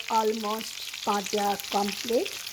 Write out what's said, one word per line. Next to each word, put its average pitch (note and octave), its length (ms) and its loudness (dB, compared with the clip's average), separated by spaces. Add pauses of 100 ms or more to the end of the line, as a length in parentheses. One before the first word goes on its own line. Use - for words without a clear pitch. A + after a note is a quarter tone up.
(200)
almost A3 560 0 (320)
ভাজা G3+ 400 2 (260)
কমপ্লিট। G#3+ 560 2 (240)